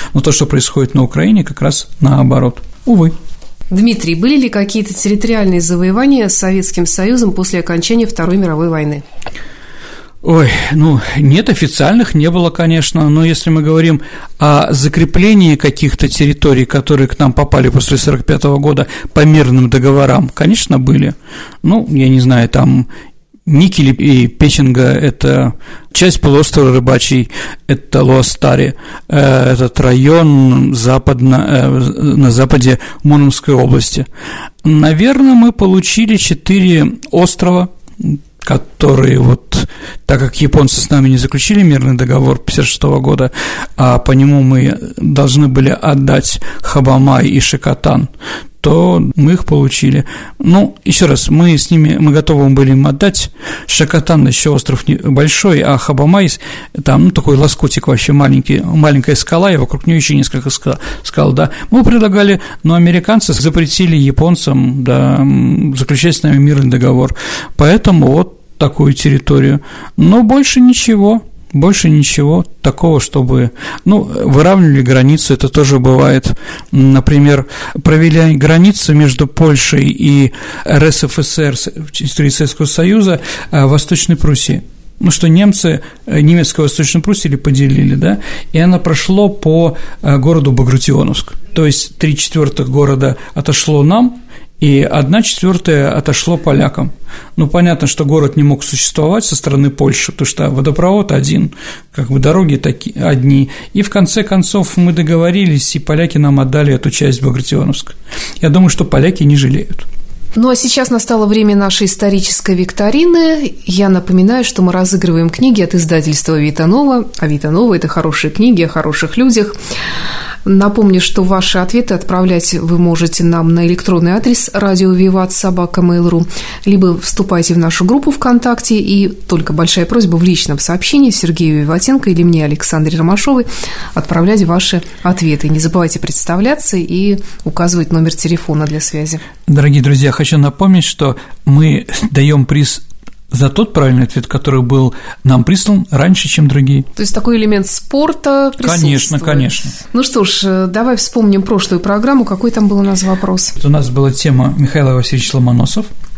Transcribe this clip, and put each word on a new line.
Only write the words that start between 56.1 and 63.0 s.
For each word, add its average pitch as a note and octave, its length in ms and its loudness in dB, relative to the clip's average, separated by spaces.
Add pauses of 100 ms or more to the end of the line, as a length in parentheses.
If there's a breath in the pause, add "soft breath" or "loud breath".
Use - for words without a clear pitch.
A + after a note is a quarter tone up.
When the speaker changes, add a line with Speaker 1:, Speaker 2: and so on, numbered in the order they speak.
Speaker 1:
там, C#3+ 220 2
ну, F#3 40 2
такой D3 260 0
лоскутик C#3+ 520 0
вообще C3+ 240 0
маленький, C#3 480 2
маленькая D3+ 560 0
скала, F#3 360 0
и D#3+ 40 2
вокруг C3+ 320 -4
нее E3 80 2
еще D3 180 0
несколько C#3 360 -2
ска-, - 280 -6 (240 loud breath)
скал, C#3+ 300 -2
да. D3+ 180 -2 (220 loud breath)
Мы B3 100 4
предлагали, G3+ 580 2 (220 loud breath)
но E3 120 2
американцы F3 580 2